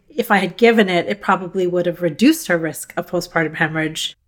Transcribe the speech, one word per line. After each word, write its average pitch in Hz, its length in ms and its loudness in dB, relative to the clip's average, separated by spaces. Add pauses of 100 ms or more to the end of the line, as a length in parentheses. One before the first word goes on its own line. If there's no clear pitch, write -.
if 214 220 -4
I 202 80 4
had 185 200 -4
given 226 300 6
it, 175 200 0
it 202 140 -6
probably 185 440 -2
would 175 200 0
have 175 160 -4
reduced 208 460 2
her 175 100 2
risk 156 380 -8
of 175 140 -8
postpartum 165 460 -2
hemorrhage, 156 600 -4 (120)